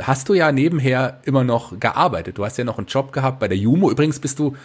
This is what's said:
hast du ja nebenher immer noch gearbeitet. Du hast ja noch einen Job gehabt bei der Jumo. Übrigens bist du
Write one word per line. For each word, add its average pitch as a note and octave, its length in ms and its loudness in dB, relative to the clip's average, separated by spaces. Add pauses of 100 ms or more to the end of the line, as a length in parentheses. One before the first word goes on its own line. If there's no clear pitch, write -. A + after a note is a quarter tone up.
hast C3 260 -2
du G3+ 60 2
ja D#3+ 180 4
nebenher C3+ 720 0
immer C3 220 2
noch A#2 340 -2
gearbeitet. G#2 580 -2
Du G2+ 60 -4
hast G#2+ 140 -6
ja B2 80 -4
noch A2+ 120 -6
einen G#2 100 -8
Job C3+ 260 -4
gehabt C3 260 -2
bei G#2+ 80 -2
der F#2+ 100 0
Jumo. C#3 320 4
Übrigens D3+ 300 0
bist C3 200 -6
du C#3+ 140 -2 (120)